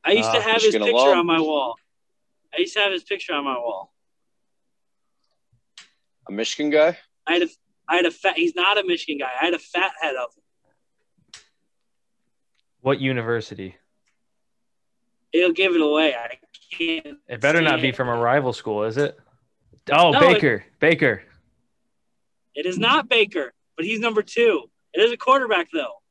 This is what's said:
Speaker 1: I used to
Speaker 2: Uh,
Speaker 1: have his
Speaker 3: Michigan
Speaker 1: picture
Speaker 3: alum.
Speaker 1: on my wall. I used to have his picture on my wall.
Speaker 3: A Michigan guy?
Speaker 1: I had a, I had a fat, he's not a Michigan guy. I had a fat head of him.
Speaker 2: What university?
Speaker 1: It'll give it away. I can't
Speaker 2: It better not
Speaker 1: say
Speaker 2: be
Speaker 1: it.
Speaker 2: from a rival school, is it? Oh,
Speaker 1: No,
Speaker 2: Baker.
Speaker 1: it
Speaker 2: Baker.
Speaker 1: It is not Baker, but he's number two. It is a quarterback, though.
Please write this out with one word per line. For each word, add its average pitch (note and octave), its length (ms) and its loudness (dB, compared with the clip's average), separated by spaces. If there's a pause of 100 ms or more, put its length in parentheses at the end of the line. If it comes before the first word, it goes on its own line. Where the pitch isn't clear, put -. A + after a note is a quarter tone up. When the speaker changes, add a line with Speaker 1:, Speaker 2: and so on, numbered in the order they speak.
Speaker 1:
I - 80 2
used A3+ 200 2
to - 60 2
Speaker 2:
Uh, G#3+ 40 0
Speaker 1:
have A3 140 0
his A3 100 2
Speaker 3:
Michigan G#2+ 220 2
Speaker 1:
picture A2+ 100 2
Speaker 3:
alum. C#3 220 6
Speaker 1:
on E3+ 60 0
my E3 140 2
wall. C#3+ 360 -2 (760)
I D#3+ 60 -4
used F#3 140 -4
to G#3+ 60 -2
have G3+ 120 0
his F3 120 -6
picture F3+ 280 -8
on C#3+ 120 -4
my C3+ 120 -4
wall. A2 360 -8 (2250)
Speaker 3:
A G2 40 -12
Michigan A#2 380 -4
guy? D#3 280 4 (280)
Speaker 1:
I E3 80 0
had F3 80 2
a, D#3+ 60 -2 (400)
I E3 80 0
had F3+ 100 2
a D#3+ 40 0
fat, F#3 260 -4
he's E3 180 -2
not F#3+ 240 0
a G3 60 -2
Michigan D#3+ 340 -4
guy. C3 100 -6 (120)
I D#3 60 0
had F3 80 0
a D#3+ 40 -6
fat F3+ 420 -4
head C#3+ 160 -4
of B2 180 -8
him. - 1080 -20 (1400)
Speaker 2:
What C3+ 200 -2
university? A2+ 760 -4 (1600)
Speaker 1:
It'll F3 200 2
give F#3 220 0
it E3 80 2
away. D3+ 320 2
I A#2+ 240 -12 (340)
can't E3 460 -8 (100)
Speaker 2:
It A#2+ 120 -10
better D3+ 200 2
not D3+ 180 2
Speaker 1:
say - 40 -2
Speaker 2:
be C3+ 80 0
Speaker 1:
it. B2 60 -10
Speaker 2:
from B2+ 120 -4
a A#2+ 80 -2
rival B2 380 0
school, G#2+ 300 -4
is A2+ 120 -4
it? C#3+ 220 -4 (760)
Oh, D#3+ 200 6
Speaker 1:
No, C#4 80 4
Speaker 2:
Baker. D#3+ 340 4 (120)
Speaker 1:
it - 140 -16
Speaker 2:
Baker. D3 420 2 (1300)
Speaker 1:
It D3+ 120 -10
is F#3 120 -4
not B3 300 0
Baker, G3+ 440 0 (240)
but E3 80 -6
he's G#3+ 160 -4
number A3 220 0
two. G#3 480 0 (220)
It F3+ 100 0
is A#3+ 100 4
a A#3 40 -6
quarterback, C4 560 2
though. C3 280 -8 (100)